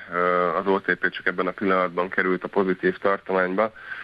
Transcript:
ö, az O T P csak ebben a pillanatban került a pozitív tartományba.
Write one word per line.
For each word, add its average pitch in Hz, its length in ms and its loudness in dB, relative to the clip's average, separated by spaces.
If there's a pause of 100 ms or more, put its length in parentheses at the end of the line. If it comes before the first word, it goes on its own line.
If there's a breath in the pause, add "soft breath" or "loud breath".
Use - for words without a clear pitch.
(140)
ö, 90 340 2 (100)
az 98 100 0
O 95 120 4
T 92 160 0
P 92 140 -2
csak - 180 -4
ebben 92 200 0
a 90 40 -2
pillanatban 92 580 0
került 92 340 0
a 90 40 -8
pozitív 92 500 0
tartományba. 98 760 0 (300 loud breath)